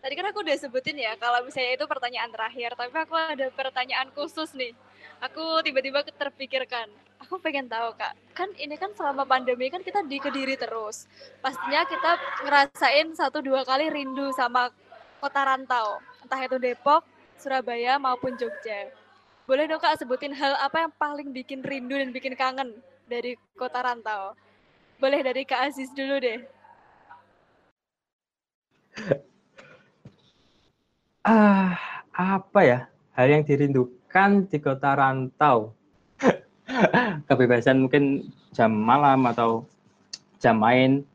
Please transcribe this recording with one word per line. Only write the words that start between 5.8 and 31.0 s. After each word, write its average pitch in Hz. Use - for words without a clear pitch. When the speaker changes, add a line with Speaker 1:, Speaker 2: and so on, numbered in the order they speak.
Speaker 1:
terpikirkan, 254
aku 349
pengen 269
tahu, 226
Kak, 208
kan 381
ini 294
kan 381
selama 277
pandemi 262
kan 359
kita 370
di 277
Kediri 269
terus. 226
Pastinya 277
kita 311
ngerasain 285
satu 302
dua 262
kali 269
rindu 277
sama 247
kota 277
rantau, 247
entah 262
itu 262
Depok, 262
Surabaya, 247
maupun 254
Jogja. 220
Boleh 269
dong, 311
Kak, 311
sebutin 277
hal 277
apa 330
yang 320
paling 294
bikin 262
rindu 269
dan 269
bikin 254
kangen 254
dari 240
kota 247
rantau? 220
Boleh 269
dari 254
Kak 254
Aziz 269
dulu 269
deh. 240